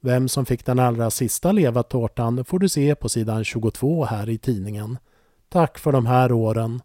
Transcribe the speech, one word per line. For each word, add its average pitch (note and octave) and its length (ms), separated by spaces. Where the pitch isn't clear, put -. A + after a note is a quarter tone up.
Vem B2+ 280
som C3 180
fick - 200
den B2+ 120
allra A#2 320
sista C3+ 420
Leva-tårtan A#2+ 920
får F#3 140
du F#3+ 100
se C#3+ 260
på - 140
sidan A2 360
tjugotvå B2+ 600
här A2 240
i A2+ 100
tidningen. G#2+ 600
Tack - 300
för D3+ 140
de B2+ 140
här B2+ 260
åren A2+ 520